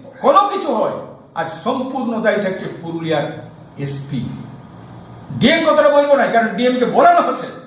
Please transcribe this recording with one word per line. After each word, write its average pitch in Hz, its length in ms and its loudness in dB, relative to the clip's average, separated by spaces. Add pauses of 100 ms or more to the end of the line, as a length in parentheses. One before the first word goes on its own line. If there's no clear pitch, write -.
(220)
কোনো 370 320 4
কিছু 339 200 -4
হয়, 214 180 -2 (440)
আজ 165 120 -4 (160)
সম্পূর্ণ 240 580 -4
দায়ী 208 200 0
থাকছে 185 240 -6 (160)
পুরুলিয়ার 160 680 -6 (300)
এসপি। 139 520 -8 (1000)
ডিএম 311 340 2
কথাটা 294 240 4
বলবো 285 260 4
না, 247 120 4
কারণ 226 200 2
ডিএম 247 320 0
কে 247 60 2
বলানো 339 360 6
হচ্ছে - 260 -4 (200)